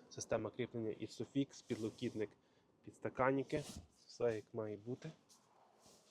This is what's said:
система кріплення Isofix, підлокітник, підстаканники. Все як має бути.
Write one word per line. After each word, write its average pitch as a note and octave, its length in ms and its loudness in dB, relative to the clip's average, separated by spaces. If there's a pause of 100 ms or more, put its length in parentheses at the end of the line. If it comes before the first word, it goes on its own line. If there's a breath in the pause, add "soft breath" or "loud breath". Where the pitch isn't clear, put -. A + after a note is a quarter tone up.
система A2 420 0
кріплення A2+ 400 -2
Isofix, - 760 -2
підлокітник, A2 640 -2 (540 soft breath)
підстаканники. C3+ 800 2 (420)
Все A#2 300 2
як G#2 160 -4
має G#2+ 240 -2
бути. B2+ 360 -6 (1000)